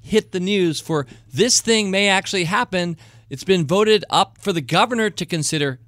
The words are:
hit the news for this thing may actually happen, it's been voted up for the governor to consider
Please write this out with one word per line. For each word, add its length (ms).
hit 320
the 80
news 400
for 260
this 300
thing 300
may 180
actually 360
happen, 520
it's 160
been 220
voted 420
up 300
for 140
the 100
governor 480
to 160
consider 600